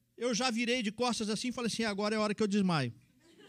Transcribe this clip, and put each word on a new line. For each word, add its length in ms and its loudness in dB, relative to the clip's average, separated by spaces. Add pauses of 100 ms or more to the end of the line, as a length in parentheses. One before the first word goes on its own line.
(160)
eu 180 -2
já 160 2
virei 320 0
de 100 -2
costas 360 0
assim 200 -2
e 40 -2
falei 160 -4
assim: 160 -2
agora 300 0
é 40 0
a 20 2
hora 140 2
que 80 0
eu 60 2
desmaio. 440 2 (560)